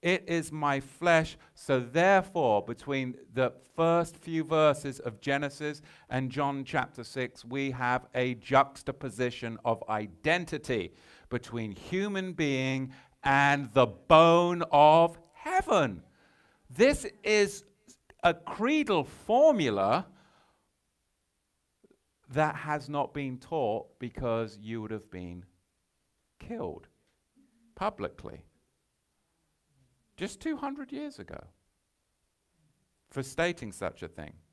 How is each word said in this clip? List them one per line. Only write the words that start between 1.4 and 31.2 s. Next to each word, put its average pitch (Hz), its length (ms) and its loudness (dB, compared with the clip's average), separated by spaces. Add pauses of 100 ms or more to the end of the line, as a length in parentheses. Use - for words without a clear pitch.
So 131 260 0
therefore, 156 800 2
between 127 540 -6 (160)
the 131 200 2 (220)
first 165 440 0
few 160 260 -4
verses 147 560 2
of 110 180 -8
Genesis 143 640 -4 (300)
and 131 200 -4
John 139 360 -2
chapter 127 360 -6
six, 123 400 -8
we 135 280 -6
have 123 440 -2
a 127 200 -2
juxtaposition 123 1300 -2
of 117 240 0
identity 117 1040 -4 (380)
between 117 420 -6
human 190 640 -6
being 131 580 -2 (300)
and 139 500 2
the 127 140 6
bone 170 840 6
of 160 480 6 (140)
heaven. 208 680 0 (680)
This 220 380 2 (160)
is 208 420 0 (580)
a 175 120 6
creedal 214 680 0
formula 170 1000 2 (2250)
that 151 280 0
has 147 340 -6
not 143 240 -4
been 135 240 -8
taught 120 600 -4
because 113 600 -6
you 110 240 -10
would 107 80 -10
have 107 200 -12
been 90 360 -14 (920)
killed - 500 -12 (840)
publicly - 720 -8 (1700)
just 185 240 -10
two 320 160 -6
hundred 277 360 -10
years 285 260 -12
ago - 300 -16 (1600)